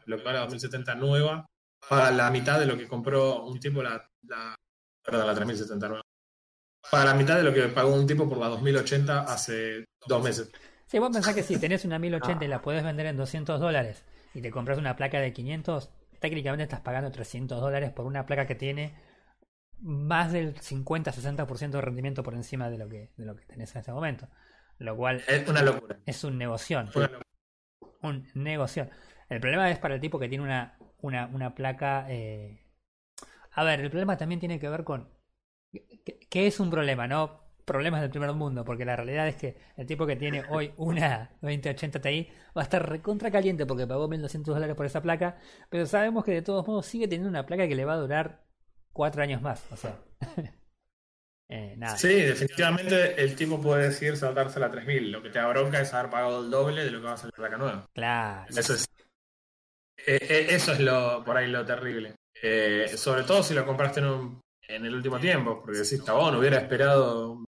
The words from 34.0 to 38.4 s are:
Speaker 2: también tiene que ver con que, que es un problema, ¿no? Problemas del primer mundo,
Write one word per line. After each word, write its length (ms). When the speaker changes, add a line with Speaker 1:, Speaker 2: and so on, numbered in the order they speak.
Speaker 2:
también 240
tiene 180
que 100
ver 160
con 240
que, 460
que 180
es 140
un 100
problema, 360
¿no? 340
Problemas 360
del 100
primer 220
mundo, 320